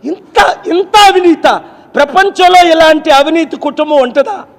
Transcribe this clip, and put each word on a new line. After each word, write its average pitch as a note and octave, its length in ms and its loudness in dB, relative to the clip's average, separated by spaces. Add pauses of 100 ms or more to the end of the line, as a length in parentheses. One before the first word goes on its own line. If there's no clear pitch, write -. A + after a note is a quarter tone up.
ఇంత, - 600 -4
ఇంత F#4 380 -2
అవినీత? F4 560 2 (340)
ప్రపంచంలో F4+ 760 2
ఇలాంటి D#4+ 380 2
అవినీతి D4+ 480 0
కుటుంబం D4 440 -2
ఉంటుందా? C#4 420 -4 (160)